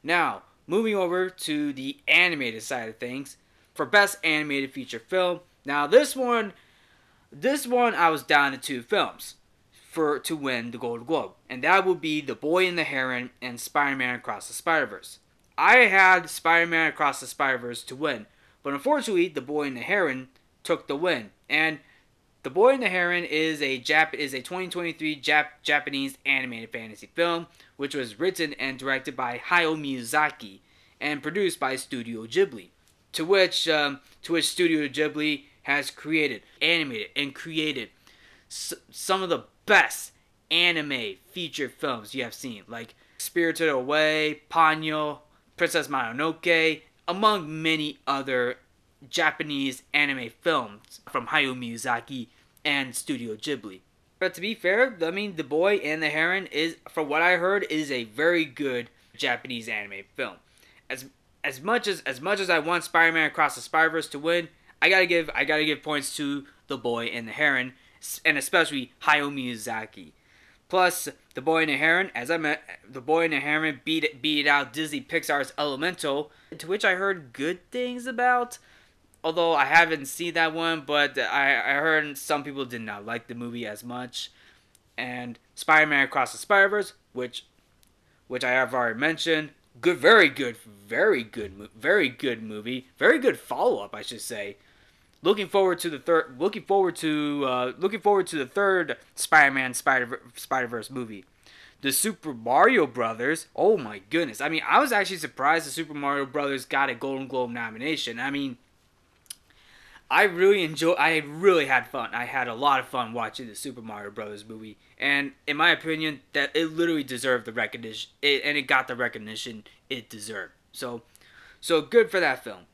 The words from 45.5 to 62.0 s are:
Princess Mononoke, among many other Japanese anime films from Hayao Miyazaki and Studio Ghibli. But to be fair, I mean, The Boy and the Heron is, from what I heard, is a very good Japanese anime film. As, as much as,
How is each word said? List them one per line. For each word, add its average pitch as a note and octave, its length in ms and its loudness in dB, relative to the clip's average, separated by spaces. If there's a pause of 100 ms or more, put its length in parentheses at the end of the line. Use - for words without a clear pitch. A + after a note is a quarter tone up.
Princess E3 300 0
Mononoke, D#3 920 0 (240)
among F3 560 0
many D#3 440 -2
other C3 500 0 (520)
Japanese D3 720 -2 (100)
anime C#3 380 0 (100)
films A#2+ 640 -4
from A#2+ 220 -4
Hayao C#3 260 0
Miyazaki A#2+ 760 -6 (360)
and C#3 300 -2
Studio A#2+ 420 -6
Ghibli. G#2 440 -8 (380)
But F#3 160 -2
to E3 60 -14
be G#3+ 140 -4
fair, G#3+ 480 0
I D#3+ 80 -2
mean, G3 260 -6
The D#3 80 -6
Boy E3+ 320 2
and D#3 260 -4
the D3+ 60 0
Heron E3+ 380 0
is, D#3+ 300 -4 (120)
from D#3 200 -4
what D#3 120 2
I F3+ 160 6
heard, F#3+ 340 0
is D3 220 -2
a A#2+ 120 -4
very D#3 420 2
good B2+ 420 -4 (280)
Japanese A#2+ 520 -4
anime G#2 360 -8 (100)
film. G#2+ 220 -6 (520)
As, C3 160 -8 (400)
as C3 160 -6
much G#3+ 260 -2
as, F#3 200 -4